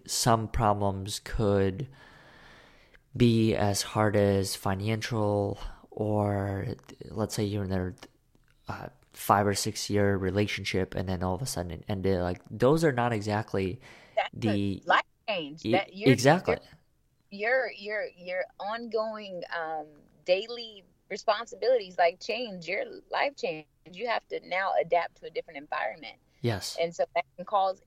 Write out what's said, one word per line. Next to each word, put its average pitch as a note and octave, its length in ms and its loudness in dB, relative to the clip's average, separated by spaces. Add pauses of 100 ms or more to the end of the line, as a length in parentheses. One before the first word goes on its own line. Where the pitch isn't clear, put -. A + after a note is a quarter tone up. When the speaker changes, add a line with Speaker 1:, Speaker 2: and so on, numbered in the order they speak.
Speaker 1:
some A2+ 420 2
problems G2+ 760 0
could G2+ 640 2 (1300)
be A2+ 380 6
as G2+ 280 2
hard G#2+ 340 2
as G2 380 4
financial, G#2 1040 0 (320)
or G2+ 760 0 (440)
let's G#2+ 240 -2
say A2 100 0
you're G2+ 200 -2
in F#2+ 80 -2
a, F2+ 220 -2 (760)
uh, - 180 -8 (240)
five G#2 340 4
or G2+ 80 2
six - 360 -4
year G2+ 260 2
relationship F#2+ 800 -2
and F#2+ 140 -4
then F2+ 140 -2
all F#2 120 0
of F2+ 80 -6
a C3 40 -6
sudden F2 260 -6
it - 160 -12
ended. F#2+ 320 0
Like, F2+ 200 -2 (100)
those C3 340 4
are D3 80 4
not A#2+ 200 0
exactly G#2 680 -2 (340)
Speaker 2:
That's - 200 -2
a B2 40 -12
Speaker 1:
the G2+ 460 0
Speaker 2:
life F3+ 180 4 (260)
change. E3 360 -8
Speaker 1:
E-, A2 80 2
Speaker 2:
That - 240 0
you're, G3 160 4
Speaker 1:
exactly. B2+ 460 4 (720)
Speaker 2:
your, A3 400 0
your, - 60 -
your, G3+ 280 -8 (120)
your F3+ 280 -6 (160)
ongoing, G#3+ 840 -6 (160)
um, D#3+ 280 -6 (380)
daily A3 600 -2 (260)
responsibilities, G#3 880 0
like, E3+ 220 4
change, G#3 480 -6
your G3 160 -4 (260)
life - 260 0
change. D#3 280 -6 (260)
You F#3 180 -10
have - 200 -2
to D#3+ 180 -8
now F#3 340 -2
adapt E3 420 0
to E3+ 40 -14
a D#3 40 -12
different E3 280 -8
environment. D3 560 -8 (260)
Speaker 1:
Yes. A2 400 -4
Speaker 2:
And E3+ 140 -2
so F#3 100 0 (120)
that E3+ 80 0 (120)
can F3+ 100 -12
cause F#3+ 400 0